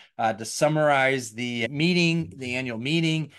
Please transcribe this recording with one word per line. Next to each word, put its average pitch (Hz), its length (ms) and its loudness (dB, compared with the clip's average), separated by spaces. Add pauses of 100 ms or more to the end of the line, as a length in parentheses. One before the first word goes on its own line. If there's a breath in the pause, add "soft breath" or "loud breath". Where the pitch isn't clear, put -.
(200 loud breath)
uh, 113 140 0
to 110 140 -8
summarize 135 880 2
the 120 360 -4
meeting, 165 680 2
the 123 180 -6
annual 123 220 -4
meeting, 156 600 0